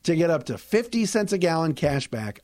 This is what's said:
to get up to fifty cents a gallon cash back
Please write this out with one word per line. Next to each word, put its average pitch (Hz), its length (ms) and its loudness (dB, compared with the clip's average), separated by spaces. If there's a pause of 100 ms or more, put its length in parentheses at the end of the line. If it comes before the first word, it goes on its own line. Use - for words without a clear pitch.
to 170 120 2
get 165 140 2
up 160 160 0
to - 120 -6
fifty 233 480 0
cents 202 280 0
a 196 40 0
gallon 165 360 2
cash 143 340 0
back 110 360 -8